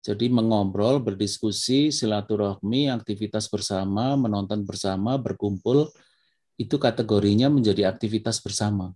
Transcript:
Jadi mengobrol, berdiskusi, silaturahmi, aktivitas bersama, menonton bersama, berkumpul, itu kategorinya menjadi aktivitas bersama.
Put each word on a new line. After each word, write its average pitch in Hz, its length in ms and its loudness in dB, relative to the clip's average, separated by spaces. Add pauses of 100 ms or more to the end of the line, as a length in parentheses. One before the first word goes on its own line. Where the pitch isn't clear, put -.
Jadi 110 180 0 (120)
mengobrol, 107 580 2 (120)
berdiskusi, 104 720 -2 (200)
silaturahmi, 104 800 -2 (160)
aktivitas 107 560 -6
bersama, 98 520 -2 (180)
menonton 104 460 -2
bersama, 95 420 -2 (140)
berkumpul, 113 640 0 (760)
itu 104 120 -2 (100)
kategorinya 110 720 4
menjadi 101 380 4
aktivitas 110 520 -4
bersama. 101 500 -2